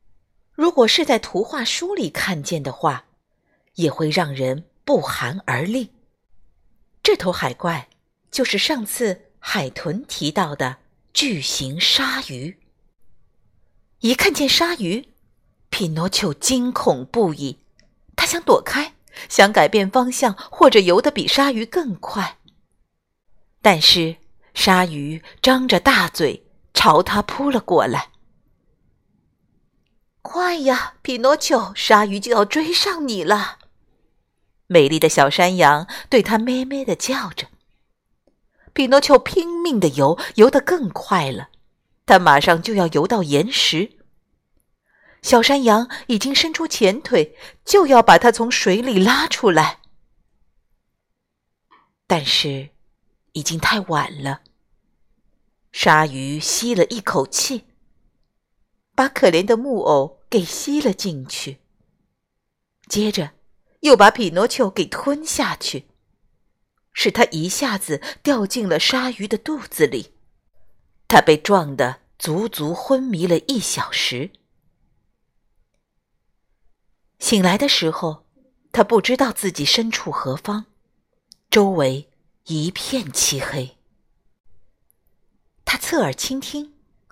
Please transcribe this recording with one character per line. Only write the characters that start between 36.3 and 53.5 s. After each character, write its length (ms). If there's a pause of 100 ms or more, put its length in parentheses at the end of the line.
咩 260
咩 220
地 100
叫 360
着。 160 (1300)
匹 140
诺 140
丘 180
拼 420
命 200
地 140
游， 220 (180)
游 140
得 120
更 260
快 420
了， 200 (560)
他 120
马 220
上 220
就 120
要 140
游 180
到 160
岩 300
石。 460 (1200)
小 200
山 240
羊 240 (180)
已 100
经 160
伸 200
出 120
前 360
腿， 360 (280)
就 220
要 140
把 160
他 140
从 180
水 320
里 160
拉 300
出 240
来。 300 (2250)
但 180
是 440 (640)
已 100
经 160